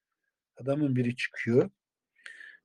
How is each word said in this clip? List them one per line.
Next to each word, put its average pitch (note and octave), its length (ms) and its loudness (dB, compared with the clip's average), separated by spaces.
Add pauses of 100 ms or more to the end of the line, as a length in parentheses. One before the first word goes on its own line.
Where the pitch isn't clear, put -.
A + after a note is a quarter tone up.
(580)
Adamın C#3 380 0
biri A#2+ 200 0
çıkıyor. C3+ 540 2 (960)